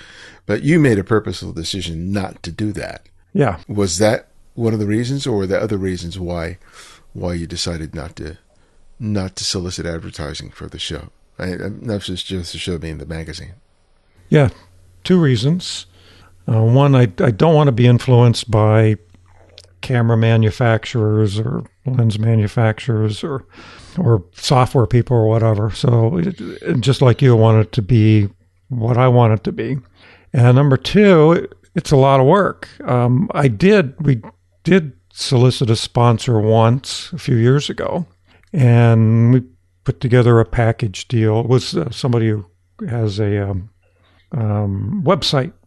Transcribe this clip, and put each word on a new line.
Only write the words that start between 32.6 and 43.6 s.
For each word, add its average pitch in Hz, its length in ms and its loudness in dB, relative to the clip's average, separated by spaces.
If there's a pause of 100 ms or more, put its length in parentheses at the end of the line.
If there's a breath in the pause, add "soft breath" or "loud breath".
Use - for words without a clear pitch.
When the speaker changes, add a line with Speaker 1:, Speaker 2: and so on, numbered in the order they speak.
Speaker 2:
Um, 123 500 0
I 143 140 2
did, 131 520 2
we 135 220 0 (400)
did 160 300 0 (200)
solicit 123 560 0
a 113 80 2
sponsor 120 640 0
once 113 760 0
a 165 60 -8
few - 180 -2
years 127 320 2
ago. - 380 -6 (460 soft breath)
And 117 840 4
we 127 80 2 (420)
put - 160 -6
together 117 400 4
a 113 40 4
package 113 640 -4
deal. 110 320 0
It 117 80 -4
was, 127 280 -2
uh, 160 140 -4
somebody 117 380 -2
who 107 160 -4 (440)
has 110 300 -4
a, 101 320 -2
um, 98 200 -8 (640)